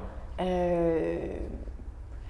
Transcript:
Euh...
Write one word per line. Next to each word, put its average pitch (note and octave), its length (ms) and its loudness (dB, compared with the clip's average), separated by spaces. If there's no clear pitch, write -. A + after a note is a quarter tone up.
Euh... E3+ 760 4